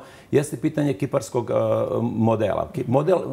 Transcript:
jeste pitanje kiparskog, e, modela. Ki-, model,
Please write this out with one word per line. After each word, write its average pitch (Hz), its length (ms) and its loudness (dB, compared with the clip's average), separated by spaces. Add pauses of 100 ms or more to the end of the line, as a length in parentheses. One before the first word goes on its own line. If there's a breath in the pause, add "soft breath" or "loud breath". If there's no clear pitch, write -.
(300 loud breath)
jeste 147 260 2
pitanje 147 360 0
kiparskog, 127 580 -2
e, 117 40 0 (480)
modela. 110 720 0
Ki-, - 140 -4
model, 151 320 2 (140)